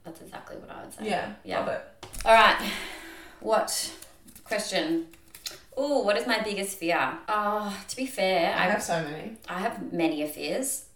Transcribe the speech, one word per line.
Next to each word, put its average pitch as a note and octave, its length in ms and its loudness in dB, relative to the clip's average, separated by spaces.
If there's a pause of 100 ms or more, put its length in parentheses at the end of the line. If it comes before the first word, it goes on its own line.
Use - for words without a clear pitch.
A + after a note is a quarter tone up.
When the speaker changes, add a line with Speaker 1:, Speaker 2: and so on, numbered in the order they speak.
Speaker 1:
That's E3 180 -18
exactly - 360 -14
what - 140 -16
I - 120 -14
would - 100 -16
say. A3 120 -8
Speaker 2:
Yeah, G#3 280 -2 (100)
Speaker 1:
Yeah. - 160 -2
Speaker 2:
love - 80 -2
it. - 140 -4 (440)
Speaker 1:
All A3+ 80 10
right. G#3+ 240 10 (800)
What - 520 0 (520)
question? E3 640 -2 (720)
Ooh, C#4 240 2
what G3+ 140 4
is A#3+ 80 -2
my A3+ 160 2
biggest G3 380 -4
fear? E3 380 2 (100)
Uh, G#3 440 0 (160)
to - 80 -10
be C4 120 -4
fair, F#3+ 480 2
Speaker 2:
I F3+ 100 2
Speaker 1:
I F3+ 40 4
Speaker 2:
have A3 120 2
so E3 220 -2
many. D#3 340 -8 (100)
Speaker 1:
I F3+ 120 -6
have G#3 340 -4
many D#3 340 2
fears. D3+ 580 -4 (100)